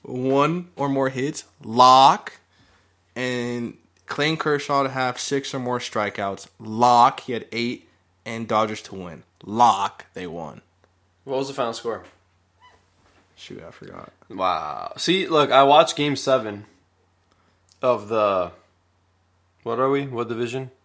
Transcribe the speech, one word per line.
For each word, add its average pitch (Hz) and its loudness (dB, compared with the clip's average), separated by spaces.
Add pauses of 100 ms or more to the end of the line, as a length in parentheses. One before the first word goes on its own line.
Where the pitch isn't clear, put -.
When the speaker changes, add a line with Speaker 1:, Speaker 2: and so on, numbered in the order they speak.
Speaker 1:
one 139 0
or 139 -2
more 135 0
hits. 131 -6 (180)
Lock. 127 4 (800)
And 120 -6 (300)
Clayton 156 -4
Kershaw 143 -2
to 131 -2
have 131 -4
six - -4
or 139 -8
more 123 -4
strikeouts. 101 -6 (120)
Lock. 120 4
He 127 -10
had 113 -8
eight. 120 -6 (360)
And 113 -8
Dodgers 107 0
to - -18
win. 87 -14 (200)
Lock. 101 2
They 92 -10
won. 80 -12 (640)
Speaker 2:
What 135 -6
was 135 -4
the 139 -12
final 120 -4
score? 107 -8 (1300)
Speaker 1:
Shoot, - -18
I 87 -18
forgot. - -20 (180)
Speaker 2:
Wow. 78 -4
See, 180 -2
look, 147 2
I 135 8
watched 151 6
Game 147 -2
seven 107 -2 (1160)
of 113 0
the, 101 0 (1120)
what 117 -4
are 131 2
we? 139 0
What 120 -6
division? 120 -6 (140)